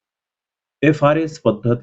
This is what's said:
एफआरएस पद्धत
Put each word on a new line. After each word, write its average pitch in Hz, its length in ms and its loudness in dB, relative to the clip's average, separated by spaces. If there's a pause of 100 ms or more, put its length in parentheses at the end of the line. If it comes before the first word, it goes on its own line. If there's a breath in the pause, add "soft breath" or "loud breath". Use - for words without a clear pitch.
(800)
एफआरएस 156 580 0
पद्धत 120 420 -2